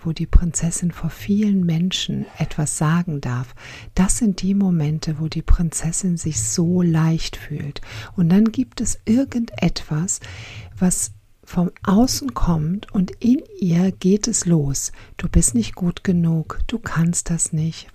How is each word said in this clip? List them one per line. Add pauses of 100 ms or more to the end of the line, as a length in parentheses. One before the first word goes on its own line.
wo
die
Prinzessin
vor
vielen
Menschen (100)
etwas
sagen
darf. (400)
Das
sind
die
Momente,
wo
die
Prinzessin
sich
so
leicht
fühlt. (340)
Und
dann
gibt
es
irgendetwas, (580)
was (320)
vom (100)
Außen
kommt
und
in (180)
ihr
geht
es
los. (260)
Du
bist
nicht
gut
genug,
du
kannst
das
nicht.